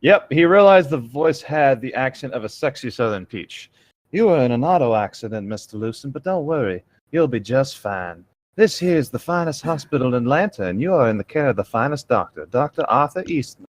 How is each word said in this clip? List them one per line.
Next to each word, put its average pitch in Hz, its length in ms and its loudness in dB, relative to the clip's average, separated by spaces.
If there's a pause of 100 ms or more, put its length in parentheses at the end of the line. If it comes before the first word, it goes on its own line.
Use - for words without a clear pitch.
Yep, 185 300 4
he 160 140 4
realized 190 440 6
the 147 80 -2
voice 135 440 -2
had 139 400 2
the 127 120 -8
accent 131 400 -6
of 117 100 -6
a 107 60 -8
sexy 143 400 -6
southern 104 360 -2
peach. - 460 -14 (400)
You 214 180 2
are 156 140 4
in 123 80 2
an 120 120 0
auto 151 300 2
accident, 104 540 -4
Mister 107 300 -12
Lucent, 113 360 -8
but 139 100 -12
don't 185 220 -4
worry. 120 380 -2 (280)
You'll 160 160 2
be 123 120 -2
just 127 380 -2
fine. 90 480 -8 (300)
This 208 240 0
here 175 180 0
is 147 120 -2
the 120 100 -8
finest 170 420 -4
hospital 143 480 -2
in 123 140 0
Atlanta, 143 440 0
and 95 140 -4
you 180 120 0
are 135 160 4
in 110 80 0
the 101 60 -6
care 147 260 -2
of 117 60 0
the 98 80 -4
finest 135 440 -4
doctor, 87 380 -2
Doctor 139 380 -2
Arthur 147 440 0
Eastman. 131 500 -6